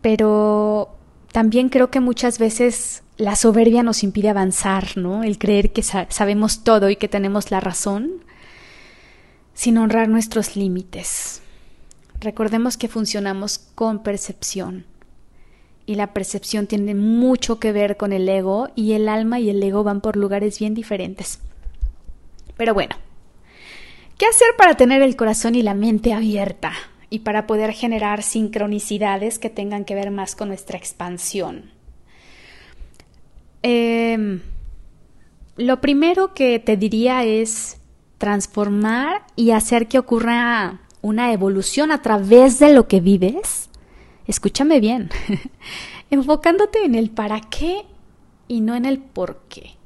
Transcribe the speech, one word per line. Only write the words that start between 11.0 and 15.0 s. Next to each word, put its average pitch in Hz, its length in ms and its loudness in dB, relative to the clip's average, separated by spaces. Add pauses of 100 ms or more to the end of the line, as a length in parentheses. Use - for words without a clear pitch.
Recordemos 220 560 -4
que 226 120 -6
funcionamos 202 680 -6 (160)
con 220 280 -4
percepción. 185 840 -8 (1040)